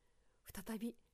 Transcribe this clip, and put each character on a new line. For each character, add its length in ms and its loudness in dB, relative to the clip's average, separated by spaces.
再 240 0
び 180 2